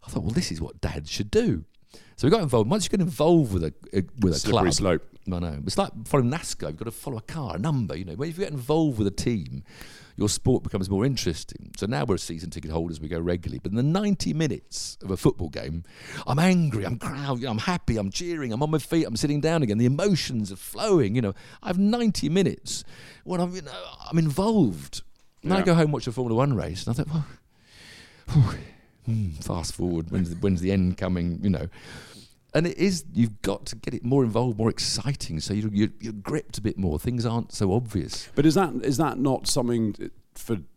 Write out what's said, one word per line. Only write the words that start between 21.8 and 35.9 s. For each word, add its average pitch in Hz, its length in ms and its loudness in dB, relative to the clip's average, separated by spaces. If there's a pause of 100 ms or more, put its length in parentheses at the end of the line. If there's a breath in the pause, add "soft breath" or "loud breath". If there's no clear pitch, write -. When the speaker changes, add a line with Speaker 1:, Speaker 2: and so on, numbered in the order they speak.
Speaker 1:
minutes 165 560 0 (400 loud breath)
when 175 160 -4
I'm, 180 160 -2
you 185 60 -8
know, 147 220 -14 (280)
I'm 160 80 2
involved. 151 840 2 (400)
And 160 100 2
I 190 60 4
Speaker 2:
Yeah. 190 60 2
Speaker 1:
go 180 100 6
home, 156 160 6
watch 131 160 -2
a 123 40 -2
Formula 117 260 0
One 139 160 4
race, 90 320 -2
and 117 80 -2
I - 80 0
think, 151 120 -4
"Well, 156 120 0 (1040 loud breath)
whew, 104 280 4 (480 loud breath)
hmm, 110 240 0 (120)
fast 87 320 -4
forward, 85 380 -2
when's 92 200 0
the, 85 60 -6
when's 92 240 2
the 92 100 2
end 92 260 2
coming?" 87 460 -2
You 101 80 2
know. 76 160 0 (840 loud breath)
And 156 140 2
it 170 140 -4
is, 180 340 2
you've 113 300 2
got 98 240 -4
to - 80 -8
get - 180 -8
it - 100 -6
more 131 200 4
involved, 117 340 2
more 110 140 4
exciting, - 680 -4
so 101 140 -4
you're, 107 180 0
you're, 101 180 4 (120)